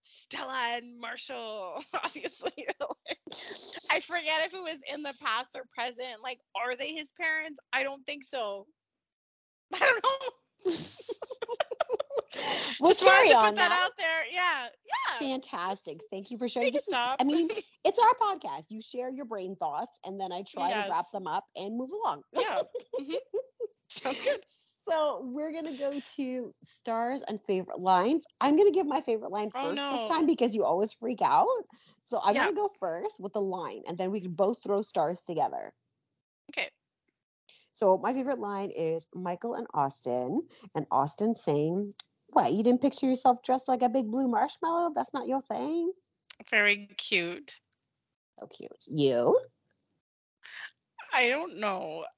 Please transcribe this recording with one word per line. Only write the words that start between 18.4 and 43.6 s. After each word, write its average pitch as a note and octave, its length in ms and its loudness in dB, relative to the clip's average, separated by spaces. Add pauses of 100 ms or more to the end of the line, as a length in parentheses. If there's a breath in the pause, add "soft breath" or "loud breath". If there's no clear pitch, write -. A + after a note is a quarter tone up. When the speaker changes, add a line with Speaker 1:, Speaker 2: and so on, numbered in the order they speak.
Speaker 2:
You A3 120 -12
share B3 280 -8
your C4+ 160 -8
brain G3 300 -8
thoughts, D#3+ 500 -4
and G3 140 -8
then F#3+ 120 -6
I F3+ 120 -6
try F3+ 260 -4
to A3 60 0 (140)
wrap F3 160 0
Speaker 1:
Yes. - 60 -20
Speaker 2:
them F#3+ 160 -8
up D#3+ 180 -2 (100)
and G3+ 220 -8
move C4 140 -6
along. F#4+ 320 -4 (100)
Speaker 1:
Yeah. G#4+ 340 0
Speaker 2:
<laughs> - 320 -10
Speaker 1:
Mm-hmm. C#4+ 140 -8 (760)
Sounds - 320 -6
good. C5+ 240 0
Speaker 2:
So - 800 -2
we're C#4+ 300 -6
gonna D#4 240 -8
go C#4 240 -4 (160)
to B3+ 440 -4
stars A#3+ 680 -4
and G#3+ 140 -6
favorite F#3+ 380 -2
lines. F#3 460 4 (160)
I'm C#4+ 160 6
gonna G4+ 140 10
give F4 160 4
my D4 140 2
favorite A3 300 -2
line G#3 240 -2
Speaker 1:
Oh, C4+ 140 -2
Speaker 2:
first C#4+ 200 -2
this C4+ 120 0
Speaker 1:
no. A3 60 -2
Speaker 2:
time E4 180 4
because A#3+ 300 4
you G#3 100 4
always F#3+ 280 2
freak A#3 280 -4
out. D3 260 8 (560 soft breath)
So A3+ 200 -4
I'm G#3 120 4
Speaker 1:
Yeah. C4+ 100 4
Speaker 2:
gonna F#4+ 100 0
go G4+ 120 0 (120)
first F3+ 420 -4
with F#3+ 120 -8
the G#3+ 80 0
line, F3 460 -4
and F3 100 -6
then F#3+ 140 -2
we G#3+ 100 -2
can F3+ 120 -6
both G3 300 2
throw G3 180 2
stars F3+ 420 -2
together. A2+ 500 -4 (800)
Speaker 1:
Okay. - 180 -4 (1040 loud breath)
Speaker 2:
So F#3+ 260 4
my A#3 160 -2
favorite C4 260 -2
line G3+ 320 -4
is D#3+ 420 -2
Michael F3+ 420 -6
and A#3+ 180 -6
Austin, C#3 760 -2 (280 loud breath)
and D#3 160 -2
Austin D3+ 440 2
saying, E3+ 580 -2 (360)
"What, D3+ 240 4
you G#3 100 2
didn't B3 180 6
picture C#4 240 2
yourself B3+ 380 4
dressed B3+ 240 0